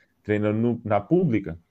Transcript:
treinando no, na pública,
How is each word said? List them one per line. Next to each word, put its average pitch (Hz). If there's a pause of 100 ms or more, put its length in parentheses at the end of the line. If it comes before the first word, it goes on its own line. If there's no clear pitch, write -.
(220)
treinando 104
no, 117
na 104
pública, 104 (120)